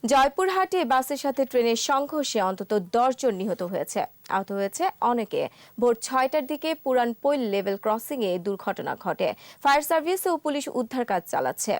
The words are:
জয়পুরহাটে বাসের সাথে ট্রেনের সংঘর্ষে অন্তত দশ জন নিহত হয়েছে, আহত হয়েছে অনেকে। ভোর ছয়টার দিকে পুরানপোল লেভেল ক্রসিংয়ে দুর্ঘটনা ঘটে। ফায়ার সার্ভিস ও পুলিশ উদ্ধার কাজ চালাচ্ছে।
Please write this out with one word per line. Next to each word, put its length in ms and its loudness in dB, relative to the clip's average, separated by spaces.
জয়পুরহাটে 760 2
বাসের 320 0
সাথে 280 0
ট্রেনের 320 2
সংঘর্ষে 680 0
অন্তত 300 -2
দশ 140 4
জন 120 2
নিহত 280 -4
হয়েছে, 380 -4
আহত 240 -2
হয়েছে 320 -2
অনেকে। 480 0
ভোর 220 4
ছয়টার 440 0
দিকে 280 -2
পুরানপোল 540 2
লেভেল 220 0
ক্রসিংয়ে 640 -2
দুর্ঘটনা 680 -6
ঘটে। 240 -2
ফায়ার 200 4
সার্ভিস 440 0
ও 100 2
পুলিশ 280 -4
উদ্ধার 240 -2
কাজ 180 -2
চালাচ্ছে। 480 -2